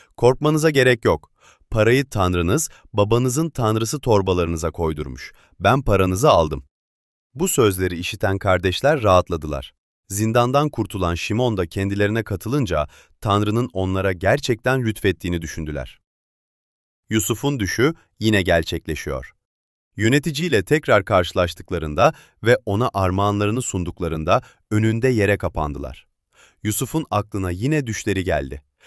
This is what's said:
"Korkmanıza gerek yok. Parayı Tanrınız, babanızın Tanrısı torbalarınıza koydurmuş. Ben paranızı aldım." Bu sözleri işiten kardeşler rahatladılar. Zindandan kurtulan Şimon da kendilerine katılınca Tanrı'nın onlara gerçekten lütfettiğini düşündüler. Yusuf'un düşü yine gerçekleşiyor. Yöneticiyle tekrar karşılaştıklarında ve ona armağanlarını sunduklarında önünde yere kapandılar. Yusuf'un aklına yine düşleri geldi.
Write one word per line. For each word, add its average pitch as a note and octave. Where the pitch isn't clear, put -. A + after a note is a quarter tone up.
"Korkmanıza D3
gerek B2+
yok. F2+
Parayı A#2
Tanrınız, F2+
babanızın A#2+
Tanrısı A2+
torbalarınıza F2
koydurmuş. D2
Ben A#2
paranızı F#2+
aldım." E2
Bu E3+
sözleri F#2
işiten G2
kardeşler G2
rahatladılar. E2
Zindandan A#2+
kurtulan F#2
Şimon A2+
da F2+
kendilerine G2+
katılınca G2
Tanrı'nın G#2
onlara F#2+
gerçekten B2
lütfettiğini F2+
düşündüler. D2
Yusuf'un A#2
düşü C#3
yine G#2+
gerçekleşiyor. E2
Yöneticiyle C#3
tekrar C3
karşılaştıklarında F2+
ve A2+
ona G#2+
armağanlarını G2+
sunduklarında E2+
önünde A2+
yere G2+
kapandılar. C#2+
Yusuf'un C3+
aklına G2+
yine C3
düşleri G2+
geldi. C#2+